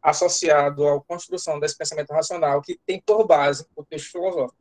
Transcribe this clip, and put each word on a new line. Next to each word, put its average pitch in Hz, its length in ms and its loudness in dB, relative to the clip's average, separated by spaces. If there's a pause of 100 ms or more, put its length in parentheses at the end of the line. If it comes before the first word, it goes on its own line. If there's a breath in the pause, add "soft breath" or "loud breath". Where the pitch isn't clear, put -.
associado 147 840 2
à 143 140 0
construção 170 580 -8
desse 151 180 -4
pensamento 156 340 -8
racional 156 500 0
que 175 240 -10
tem 185 160 -6
por 214 260 2
base 143 380 4 (100)
o 147 80 -16
texto - 280 -12
filosófico. 175 500 -4